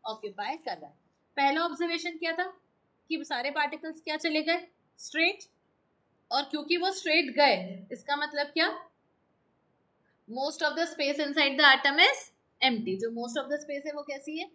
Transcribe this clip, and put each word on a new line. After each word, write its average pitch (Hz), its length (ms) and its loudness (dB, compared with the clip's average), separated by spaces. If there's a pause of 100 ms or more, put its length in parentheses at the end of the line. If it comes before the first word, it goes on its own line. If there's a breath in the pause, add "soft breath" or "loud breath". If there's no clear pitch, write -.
Occupy 214 520 -8
कर 202 200 -8
रहा 147 100 -18
है। - 80 -20 (400)
पहला 277 280 4
observation 330 540 -4
क्या 330 140 -4
था 349 120 -2 (680)
कि 320 140 -4
सारे 269 260 -4
particles 302 500 -4
क्या 311 160 -6
चले 311 260 0
गए, 349 240 0 (340)
Straight, 339 440 -2 (840)
और 269 200 2
क्योंकि 302 260 -2
वो 359 160 0
straight 320 440 0
गए, 196 560 2
इसका 285 240 -4
मतलब 294 360 -4
क्या, 330 160 2 (1600)
most 269 340 -4
of 294 140 2
the 330 100 2
space 294 340 0
inside 285 380 2
the 302 80 6
atom 269 360 6
is 523 180 6 (400)
empty। 233 400 2
जो 226 160 -2
most 240 240 -6
of 262 100 -6
the 294 140 -2
space 285 220 -8
है 302 60 -6
वो 294 120 -8
कैसी 294 340 -10
है? 359 160 -8